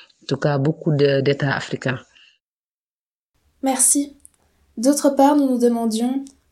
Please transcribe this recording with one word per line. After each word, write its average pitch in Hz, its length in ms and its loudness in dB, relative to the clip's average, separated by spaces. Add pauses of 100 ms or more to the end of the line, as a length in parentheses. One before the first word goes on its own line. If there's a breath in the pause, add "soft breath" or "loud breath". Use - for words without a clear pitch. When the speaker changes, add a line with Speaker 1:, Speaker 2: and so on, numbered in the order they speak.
(240 loud breath)
Speaker 1:
en - 40 -20
tout 131 100 -2
cas, 147 200 -2
beaucoup 151 380 -2
de, 139 260 2
d'États 139 320 0
africains. - 460 -6 (1600 soft breath)
Speaker 2:
Merci. 269 560 0 (580)
D'autre 277 360 2
part, 277 240 4
nous 285 120 2
nous 254 120 0
demandions, 240 680 -2 (260)